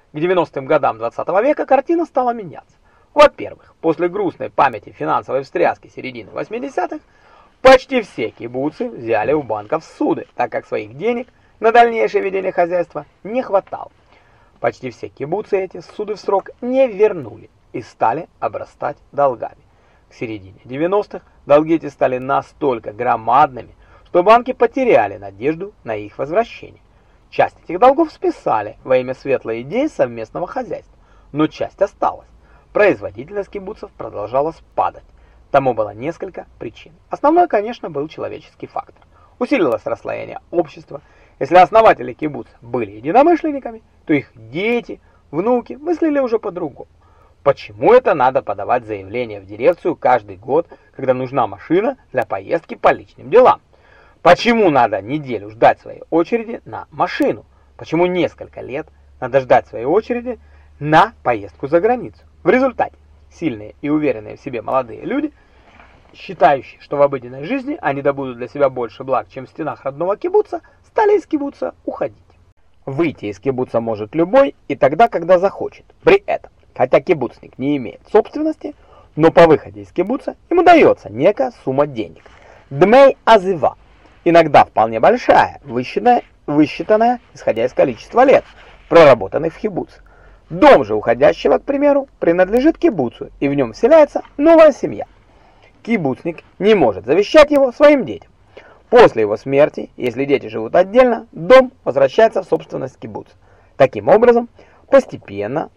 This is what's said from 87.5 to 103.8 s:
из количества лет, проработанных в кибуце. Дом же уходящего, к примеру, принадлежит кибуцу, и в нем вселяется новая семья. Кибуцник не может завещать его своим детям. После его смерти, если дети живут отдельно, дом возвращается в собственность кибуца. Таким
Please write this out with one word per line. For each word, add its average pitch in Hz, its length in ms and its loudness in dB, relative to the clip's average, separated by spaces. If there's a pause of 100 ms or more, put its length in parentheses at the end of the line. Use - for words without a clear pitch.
из 127 80 -4
количества 170 520 0
лет, 269 200 4 (440)
проработанных 139 640 4
в - 40 -20
кибуце. 180 420 -8 (500)
Дом 180 340 4
же 104 100 -4
уходящего, 127 640 2
к - 60 -20
примеру, 277 440 0 (120)
принадлежит 196 580 2
кибуцу, 170 520 -2 (100)
и 143 80 0
в 139 60 -2
нем 127 180 -2
вселяется 302 500 4 (140)
новая 320 360 6
семья. 151 340 -8 (760)
Кибуцник 170 600 -4 (160)
не 208 160 2
может 104 320 2
завещать 247 440 4
его 277 220 2
своим 294 320 4
детям. - 260 -12 (580)
После 208 340 6
его 104 140 0
смерти, 139 600 0
если 123 280 -6
дети 139 220 -2
живут 113 280 -6
отдельно, 233 580 2
дом 254 400 4 (120)
возвращается 156 580 2
в - 40 -18
собственность 160 520 -8
кибуца. 110 340 -16 (440)
Таким 110 320 2